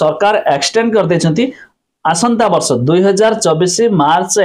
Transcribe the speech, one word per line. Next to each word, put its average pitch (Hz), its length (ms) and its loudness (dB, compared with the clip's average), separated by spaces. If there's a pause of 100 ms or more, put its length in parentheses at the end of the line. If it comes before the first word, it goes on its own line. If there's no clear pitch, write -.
ସରକାର 165 340 0 (200)
extend 226 420 -2
କରିଦେଇଛନ୍ତି। 170 480 0 (600)
ଆସନ୍ତା 220 500 0
ବର୍ଷ - 140 -2 (200)
ଦୁଇ 175 180 2
ହଜାର 202 260 2 (120)
ଚବିଶ 175 320 0 (240)
ମାର୍ଚ୍ଚ 160 340 0 (100)